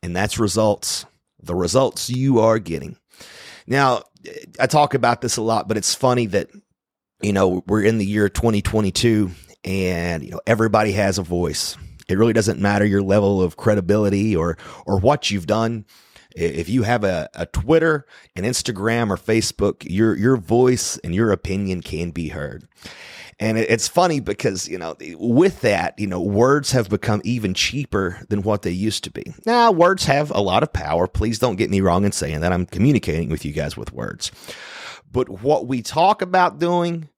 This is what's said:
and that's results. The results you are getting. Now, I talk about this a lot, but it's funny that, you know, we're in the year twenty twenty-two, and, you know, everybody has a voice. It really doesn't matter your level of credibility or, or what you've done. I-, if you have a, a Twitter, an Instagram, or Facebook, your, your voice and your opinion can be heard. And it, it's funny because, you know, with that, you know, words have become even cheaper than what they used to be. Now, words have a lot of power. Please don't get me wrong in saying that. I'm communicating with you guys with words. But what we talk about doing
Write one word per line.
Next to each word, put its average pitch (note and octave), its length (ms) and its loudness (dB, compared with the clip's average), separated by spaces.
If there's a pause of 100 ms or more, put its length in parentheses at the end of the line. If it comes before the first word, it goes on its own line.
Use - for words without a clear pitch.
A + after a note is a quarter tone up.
and F2 100 -8
that's G2 240 -2
results. G#2+ 640 0 (380)
The E2+ 140 -6
results G2 540 0
you B2+ 280 2
are A2+ 220 4
getting. D#2+ 360 -10 (680)
Now, C3 380 0 (560)
I C3 80 2
talk D3 260 2
about A#2+ 260 2
this A#2+ 160 -2
a A#2 60 -4
lot, A2 240 0
but A2 100 -2
it's - 200 -2
funny B2 300 2
that, F#2+ 240 -2 (720)
you G2+ 120 0
know, F#2 340 2
we're G#2 160 2
in A2 160 4
the G2+ 80 0
year G#2 220 2
twenty G#2+ 340 0
twenty-two, G#2+ 680 0 (320)
and, F2 580 -2
you - 80 -14
know, - 160 -10
everybody A2 460 2
has G2 260 2
a F#2+ 60 -4
voice. F2 520 -4 (320)
It F#2+ 100 0
really A2+ 160 4
doesn't A2 260 2
matter G2+ 240 2
your G2 180 2
level G2 400 4
of F2 140 0
credibility G#2 800 0
or, E2 220 -2 (280)
or F#2+ 140 0
what C#3 280 2
you've F#2 200 -4
done. A2+ 380 -2 (480)
I-, F2 60 -10
if E2 300 -2
you B2 120 2
have A2 220 0
a, F2 300 -2
a E2+ 100 -6
Twitter, D#3 640 0 (280)
an F#2 100 -6
Instagram, A2+ 680 -2
or F2+ 80 -2
Facebook, - 680 -2
your, G#2 300 2
your A#2+ 220 2
voice A#2+ 680 2
and F2 100 -4
your G#2+ 160 2
opinion F#2+ 520 -2
can E2+ 280 -6
be D#2+ 180 -6
heard. D2 380 -10 (720)
And A2 200 -2
it, A2+ 100 0
it's A2+ 180 2
funny F3 320 2
because, G#2 480 -4
you F2+ 120 -10
know, E2 180 -10 (220)
with B2 420 2
that, F#2 380 0
you G#2 80 -4
know, F2+ 160 -4
words B2 500 2
have B2 160 0
become G#2 340 -2
even G#2+ 300 -2
cheaper F#2+ 680 -4 (120)
than G2+ 100 -2
what G#2 220 -2
they F2 80 -4
used G2 340 -4
to - 60 -12
be. - 240 -14 (100)
Now, A#3 280 4
words F3+ 340 4
have D3 240 2
a - 100 0
lot G2 220 2
of D#3 100 -4
power. E2 340 0
Please G#2+ 320 -2
don't A#2+ 180 0
get G#2+ 120 0
me F#2+ 140 2
wrong F#2+ 240 4
in G2 60 0
saying D2+ 280 -4
that. F2 120 0
I'm F2+ 120 0
communicating F#2+ 640 0
with D#2 160 -4
you D2 80 -6
guys D2 240 -6
with - 160 -12
words. - 400 -10 (800)
But B2 180 -2
what A#2 380 -2
we B2 160 -4
talk F3+ 400 0
about F3+ 360 0
doing E3+ 600 -2